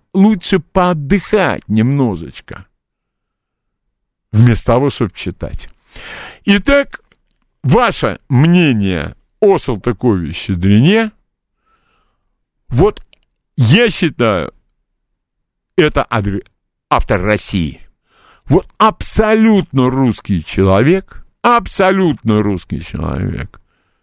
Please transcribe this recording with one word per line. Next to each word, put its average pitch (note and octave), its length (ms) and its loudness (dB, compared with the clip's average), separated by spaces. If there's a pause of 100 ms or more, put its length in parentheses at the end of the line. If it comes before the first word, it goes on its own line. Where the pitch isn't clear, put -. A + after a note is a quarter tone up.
(140)
лучше G3 460 2
поотдыхать F3 1080 -2
немножечко, A2 960 -2 (1700)
вместо A2+ 360 2
того, B2+ 220 2
чтобы A2 260 -4
читать? - 540 -10 (760)
Итак, - 560 0 (600)
ваше D3+ 560 0 (100)
мнение B2 840 2 (240)
о G3 180 4
Салтыкове-Щедрине. G#2 1500 0 (1600)
Вот E3+ 340 0 (540)
я F3 340 2
считаю, A2+ 640 -2 (1200)
это D3+ 260 0
адр-, G#2 400 -4 (460)
автор A2+ 320 0
России. F#2+ 600 -4 (640)
Вот - 220 0 (100)
абсолютно G#3+ 1120 2
русский A#2 540 -2
человек, G#2+ 800 0 (160)
абсолютно F#3+ 1000 0
русский G2 380 -6
человек D#2+ 800 -8 (420)